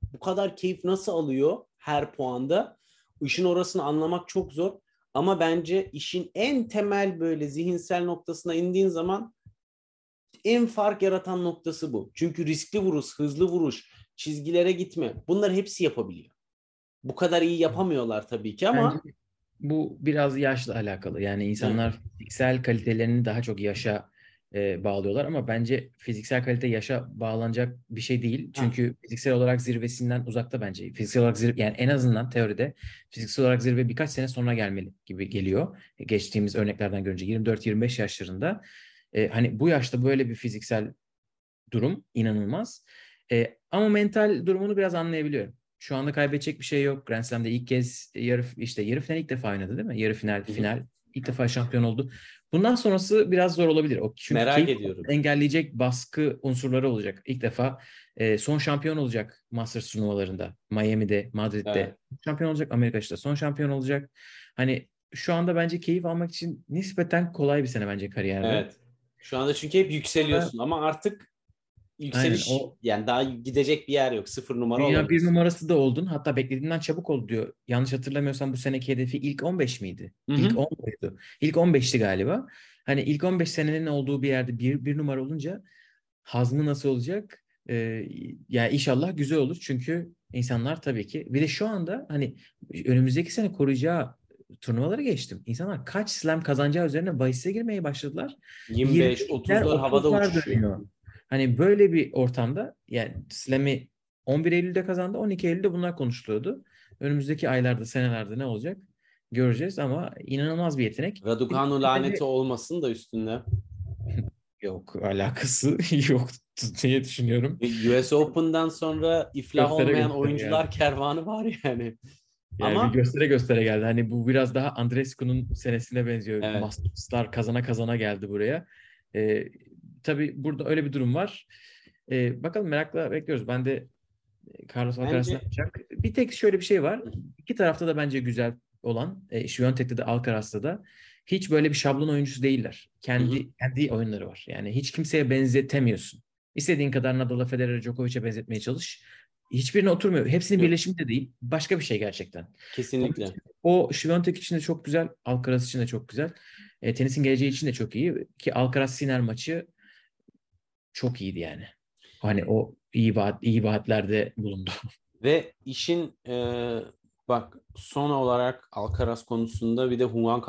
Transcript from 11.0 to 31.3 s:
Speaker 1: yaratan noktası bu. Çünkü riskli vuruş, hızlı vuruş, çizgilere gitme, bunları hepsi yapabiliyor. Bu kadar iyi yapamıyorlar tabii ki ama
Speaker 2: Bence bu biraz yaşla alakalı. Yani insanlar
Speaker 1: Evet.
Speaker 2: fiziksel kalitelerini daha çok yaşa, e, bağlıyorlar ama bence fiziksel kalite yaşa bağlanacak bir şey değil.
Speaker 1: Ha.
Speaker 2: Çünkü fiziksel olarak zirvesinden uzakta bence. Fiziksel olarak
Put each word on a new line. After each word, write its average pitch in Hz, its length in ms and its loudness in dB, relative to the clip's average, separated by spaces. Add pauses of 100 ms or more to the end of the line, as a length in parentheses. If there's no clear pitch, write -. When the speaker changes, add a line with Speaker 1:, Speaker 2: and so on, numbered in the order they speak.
Speaker 1:
yaratan 185 420 0
noktası 160 480 -4
bu. 110 220 -6
Çünkü 165 320 -2
riskli 156 320 -2
vuruş, 170 400 -2
hızlı 147 260 0
vuruş, 170 460 0 (260)
çizgilere 165 560 0
gitme, 170 420 -4 (140)
bunları 196 260 2
hepsi 190 300 -2
yapabiliyor. 117 460 -4 (720)
Bu 127 100 -6
kadar 170 280 2
iyi 170 160 2
yapamıyorlar 135 720 0
tabii 107 280 -6
ki 185 120 2
ama 226 360 4
Speaker 2:
Bence - 100 -20 (460)
bu 151 400 -2
biraz 143 380 2
yaşla 131 360 0
alakalı. 98 480 -4
Yani 101 240 -2
insanlar 110 440 0
Speaker 1:
Evet. - 280 -10
Speaker 2:
fiziksel 127 440 0
kalitelerini 117 640 2
daha 117 180 0
çok 107 180 -6
yaşa, 104 500 -2 (440)
e, 98 300 -2
bağlıyorlar 101 400 -2
ama 139 240 -4
bence 117 500 0
fiziksel 123 460 -4
kalite 123 220 0
yaşa 120 440 -2
bağlanacak 113 680 -2 (120)
bir 113 100 -8
şey 123 220 0
değil. 117 240 -2
Speaker 1:
Ha. - 80 -16
Speaker 2:
Çünkü 120 480 0
fiziksel 123 300 -2
olarak 123 280 4
zirvesinden 123 640 -2
uzakta 120 340 -4
bence. 95 320 -8
Fiziksel 110 300 2
olarak 117 160 4